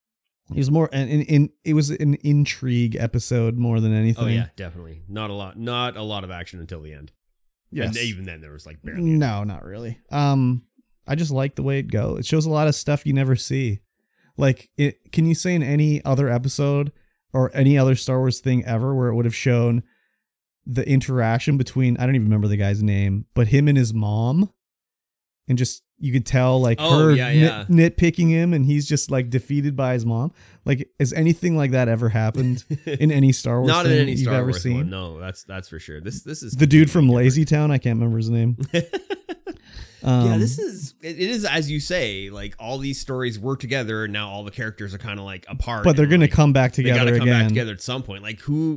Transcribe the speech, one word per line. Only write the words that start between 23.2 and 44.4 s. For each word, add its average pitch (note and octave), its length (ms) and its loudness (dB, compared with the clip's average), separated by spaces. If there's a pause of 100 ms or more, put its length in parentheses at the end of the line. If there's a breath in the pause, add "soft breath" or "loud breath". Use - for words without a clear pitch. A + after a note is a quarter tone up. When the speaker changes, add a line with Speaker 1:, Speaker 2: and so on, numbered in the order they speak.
Speaker 1:
but A#2+ 140 2
him C#3+ 200 4
and C#3+ 100 6
his A2+ 160 2
mom, A2+ 560 0 (960)
and B2+ 80 2
just, B2 260 -2 (160)
you C3+ 140 -4
could B2+ 140 0
tell, B2+ 340 2
like, A#2 180 2
Speaker 2:
Oh, D#3 280 4
Speaker 1:
her D#3 60 6
Speaker 2:
yeah, B2+ 200 2
Speaker 1:
nit-, D3 80 4
Speaker 2:
yeah. A2+ 300 2
Speaker 1:
nitpicking E3+ 580 4
him, E3+ 240 2
and C#3+ 140 2
he's D3 200 0
just, - 240 -2
like, B2+ 200 -2
defeated C#3 460 -2
by B2+ 180 0
his A#2 100 -2
mom. A#2 260 -2 (360 soft breath)
Like, C#3 320 -2
has C3 160 -2
anything E3 420 2
like C#3 140 0
that B2+ 180 2
ever A2+ 220 0
happened B2 540 -2 (120)
Speaker 2:
<laughs> - 80 -12
Speaker 1:
in D3+ 260 0
any C#3 220 6
Star A#2+ 280 -2
Wars B2+ 80 0
Speaker 2:
Not E3+ 180 2
in E3 60 4
Speaker 1:
thing D3+ 80 6
Speaker 2:
any C3+ 120 2
Speaker 1:
you've B2 80 -2
Speaker 2:
Star B2+ 140 0
Speaker 1:
ever B2+ 160 0
Speaker 2:
Wars F2+ 120 -4
Speaker 1:
seen? B2 140 -2
Speaker 2:
one. D#3 140 -2
No, F2+ 280 -8
that's, F#2 260 -12
that's F#2+ 260 -14
for D#2+ 80 -14
sure. D2+ 240 -16
This, G#2 200 -10
this - 200 -12
is A2 120 -12
Speaker 1:
The C#3 120 6
dude D3+ 240 8
from D#3+ 160 4
Speaker 2:
completely A#2+ 180 6
Speaker 1:
Lazy C3 220 4
Speaker 2:
different. D3+ 160 2
Speaker 1:
Town, D3+ 80 2
I C#3 80 2
can't A#2 180 -2
remember A2+ 220 0
his A2+ 100 -2
name. A#2 340 0
Speaker 2:
<laughs> C#3 60 -6 (1300 loud breath)
Speaker 1:
Um, B2 300 2
Speaker 2:
Yeah, A2 80 2
this A#2 220 -2
is, A#3+ 420 -10
it, D#3+ 160 -12
it F3+ 100 -2
is, A3+ 160 -4
as D3+ 240 -2
you D3 120 -4
say, G#2+ 500 -6
like, G2+ 300 -12
all A#2+ 180 -8
these C3+ 220 -6
stories B2+ 360 -6
work B2+ 220 -6
together, A2 460 -6
and G#2 80 -8
now G#2 180 -6
all G2+ 140 -12